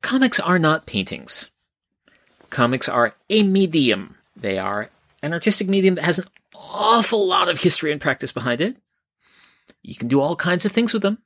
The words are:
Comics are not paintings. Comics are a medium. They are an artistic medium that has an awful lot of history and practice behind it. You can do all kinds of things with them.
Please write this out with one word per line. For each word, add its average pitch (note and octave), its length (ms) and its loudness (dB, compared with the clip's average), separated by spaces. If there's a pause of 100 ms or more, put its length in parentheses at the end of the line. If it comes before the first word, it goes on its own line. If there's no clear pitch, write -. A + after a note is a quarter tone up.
Comics B3+ 360 2
are F3+ 200 2
not D#3 260 2
paintings. - 640 -6 (1000)
Comics B2 360 0
are A#2 280 0 (120)
a G#3+ 140 2
medium. D#3+ 760 0 (160)
They F#2+ 240 -6
are G2+ 320 -6 (320)
an D3+ 120 -6
artistic G3 340 0
medium F#3+ 280 2
that E3+ 100 -6
has E3+ 120 0
an F#3+ 80 -6 (300)
awful A3 720 0
lot F3+ 220 0
of E3 120 -4
history D#3 300 2
and D3 80 -4
practice C3+ 320 -2
behind A#2+ 300 -4
it. A3 160 -2 (1040)
You - 100 -16
can A#2 140 -8
do C3+ 140 2
all D#3 160 -2
kinds F3+ 280 0
of G3+ 60 0
things A#3 220 2
with G#3+ 100 0
them. G3+ 220 0